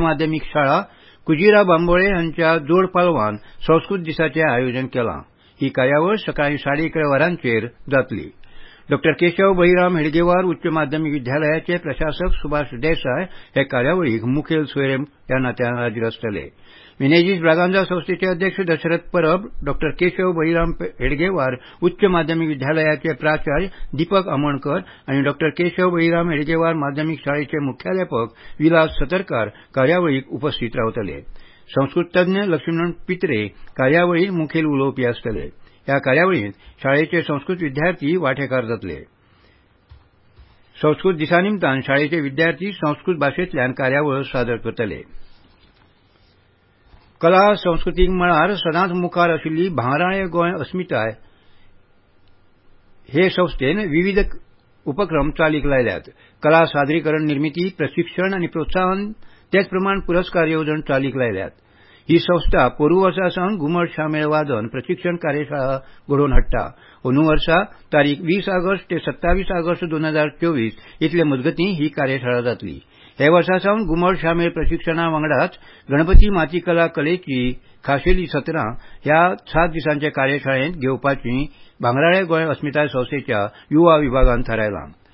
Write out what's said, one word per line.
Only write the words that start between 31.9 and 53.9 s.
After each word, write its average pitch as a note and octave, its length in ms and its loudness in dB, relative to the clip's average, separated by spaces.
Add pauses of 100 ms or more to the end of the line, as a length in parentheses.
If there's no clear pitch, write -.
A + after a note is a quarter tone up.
तज्ञ F#3 300 2
लक्ष्मण E3+ 440 -2 (160)
पित्रे E3 380 -2 (320)
कार्यावळींत F3 540 2
मुखेल D#3+ 340 -2
उलोवपी C3+ 400 0
आसतले. A2 440 -4 (380)
ह्या C#3 100 2
कार्यावळींत C#3 540 2 (320)
शाळेचे D3 380 0
संस्कृत D#3 400 -4
विद्यार्थी D3+ 560 -2
वांटेकार C3+ 480 -2
जातले. G2 300 -6 (1800)
संस्कृत D#3+ 400 0
दिसा D#3 260 0
निमतान F3 400 -2
शाळेचे C#3+ 380 0
विद्यार्थी E3 540 -2
संस्कृत D#3+ 460 -4
भाशेंतल्यान C#3 520 -2
कार्यावळ C#3 520 0
सादर B2 340 -4
करतले. G#2+ 440 -6 (2250)
कला F#3+ 340 6
संस्कृतीक F3 540 2
मळार F3 460 2
सदांच F3 360 -2
मुखार F3 380 0
आशिल्ली D#3+ 400 -2
भांगराळें E3+ 640 -2
गोंय E3+ 280 0
अस्मिताय C3+ 520 -4 (2000)
हे E3+ 200 2
संस्थेन E3+ 500 0 (100)
विविध F#3 300 2 (640)